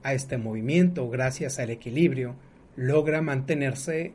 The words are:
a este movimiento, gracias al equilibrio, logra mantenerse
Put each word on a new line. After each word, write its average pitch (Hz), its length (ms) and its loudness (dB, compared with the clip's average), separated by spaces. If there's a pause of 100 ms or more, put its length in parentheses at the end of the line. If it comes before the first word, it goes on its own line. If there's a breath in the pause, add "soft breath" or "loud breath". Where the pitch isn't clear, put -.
a 135 100 0
este 135 240 -4
movimiento, 127 720 2
gracias 131 500 -2
al 120 100 -4
equilibrio, 127 640 0 (420 loud breath)
logra 151 440 2
mantenerse 147 920 -2